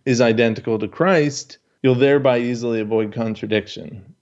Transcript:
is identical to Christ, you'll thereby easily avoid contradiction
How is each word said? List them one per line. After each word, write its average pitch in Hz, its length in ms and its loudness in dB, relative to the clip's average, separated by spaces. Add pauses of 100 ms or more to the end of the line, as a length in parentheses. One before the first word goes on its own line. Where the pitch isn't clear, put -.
is 123 160 0
identical 113 580 2
to 104 100 -6
Christ, 160 680 -2 (240)
you'll 131 120 4
thereby 135 460 4
easily 120 400 -2
avoid 107 340 -2
contradiction 107 1080 -6